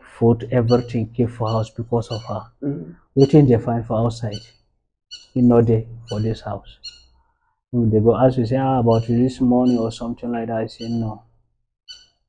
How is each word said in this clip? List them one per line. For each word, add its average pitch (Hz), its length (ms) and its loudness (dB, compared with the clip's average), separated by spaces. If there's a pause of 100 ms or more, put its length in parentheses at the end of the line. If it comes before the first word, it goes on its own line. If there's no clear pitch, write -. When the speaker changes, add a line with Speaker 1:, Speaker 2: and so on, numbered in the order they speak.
(180)
Speaker 1:
food, 117 320 2
everything 120 640 0
keep 120 160 0
for 110 180 -6
house 110 220 -4
because 113 400 -6
of 113 140 -8
her. 107 180 -10 (200)
Speaker 2:
Mm. 156 320 -8 (220)
Speaker 1:
Wetin 139 320 6
dey 117 100 4
find 117 280 -4
for 110 120 -4
outside, 113 420 -4 (920)
e 131 80 -2
no 120 200 6
dey 113 240 0 (220)
for 107 120 -6
this 110 220 -4
house. - 360 -12 (920)
If 117 180 0
they 110 100 2
go 113 160 4
ask 127 220 2
you, 117 80 0
say, 123 100 -2
"Ah, 131 240 0
about 113 260 2
this 120 340 0
money 123 380 2
or 113 140 -4
something 120 400 -10
like 117 160 -6
that," 113 80 -4
I 113 100 -4
say, 113 220 -12
"No, 113 340 -6 (1080)